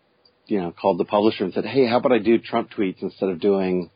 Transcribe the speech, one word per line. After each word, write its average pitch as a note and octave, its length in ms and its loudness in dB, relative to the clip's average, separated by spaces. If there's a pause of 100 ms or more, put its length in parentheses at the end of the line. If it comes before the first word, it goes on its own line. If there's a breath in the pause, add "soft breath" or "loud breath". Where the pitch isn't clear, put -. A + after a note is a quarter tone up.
(480)
you G#2 120 0
know, E2+ 120 -6
called F#2+ 280 0
the F#2 60 0
publisher G#2+ 400 0
and F2 80 -6
said, G2 120 -4
"Hey, B2 220 2
how A#2 100 2
about B2 140 2
I A#2 80 4
do A2+ 200 2
Trump A#2 380 -6
tweets F#2+ 240 -4
instead F#2+ 280 -4
of F2 100 -4
doing F#2 560 0